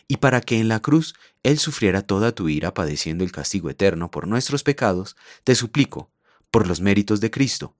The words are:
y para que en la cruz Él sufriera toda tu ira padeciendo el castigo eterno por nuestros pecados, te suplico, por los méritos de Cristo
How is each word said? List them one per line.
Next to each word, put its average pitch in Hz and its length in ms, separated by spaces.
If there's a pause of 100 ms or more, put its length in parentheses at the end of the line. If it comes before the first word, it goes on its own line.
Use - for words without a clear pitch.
y - 100
para 127 240
que 113 180
en 113 80
la 110 140
cruz 156 320 (300)
Él 151 160
sufriera 98 420
toda 104 320
tu 85 160
ira 78 240
padeciendo 80 500
el 90 80
castigo 80 380
eterno 85 400
por 78 180
nuestros 127 360
pecados, 98 520 (280)
te 127 100
suplico, - 580 (380)
por 107 180
los 87 140
méritos 101 400
de 113 80
Cristo - 500